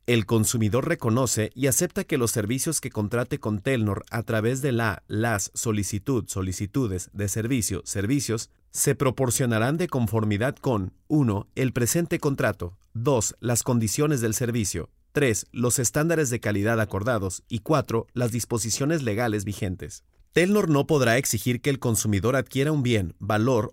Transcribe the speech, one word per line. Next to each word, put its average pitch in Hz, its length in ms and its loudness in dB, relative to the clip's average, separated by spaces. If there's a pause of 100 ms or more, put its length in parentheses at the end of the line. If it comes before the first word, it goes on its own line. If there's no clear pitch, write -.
El 117 220 2
consumidor 110 600 2
reconoce 120 680 0
y 131 140 0
acepta 175 360 0
que 151 140 -2
los 120 120 2
servicios 123 520 -2
que 123 80 -8
contrate 117 500 -2
con 107 220 -4
Telnor 107 480 0
a 113 140 -4
través 117 360 0
de 135 120 0
la, 113 340 -2
las 107 480 0
solicitud, 107 760 -2
solicitudes 95 840 -4
de 101 140 -4
servicio, 113 580 -2
servicios, 110 640 -2 (220)
se - 220 0
proporcionarán 127 840 2
de 175 100 -2
conformidad 110 680 0
con, 104 360 -2 (160)
uno, 120 460 2
el 127 180 0
presente 160 460 0
contrato, 123 580 -2 (160)
dos, 120 480 0
las 120 220 0
condiciones 127 580 2
del 113 140 0
servicio, 113 560 -2 (220)
tres, 135 400 2
los 120 260 0
estándares 156 500 0
de 117 120 -2
calidad 107 400 0
acordados 101 680 -2
y 113 120 -4
cuatro, 123 540 0
las 120 180 -2
disposiciones 123 720 -2
legales 107 400 -2
vigentes. 90 580 -8 (300)
Telnor 190 360 4
no 139 200 4
podrá 123 300 4
exigir 120 420 -2
que 147 100 -2
el 135 80 0
consumidor 107 560 2
adquiera 135 380 0
un 147 100 2
bien, 107 380 0
valor 110 520 2